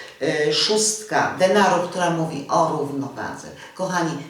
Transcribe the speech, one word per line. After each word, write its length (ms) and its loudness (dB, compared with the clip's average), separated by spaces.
E, 300 2
szóstka 840 0
denarów, 520 4
która 200 0
mówi 380 -2
o 200 2
równowadze. 800 -6
Kochani, 360 0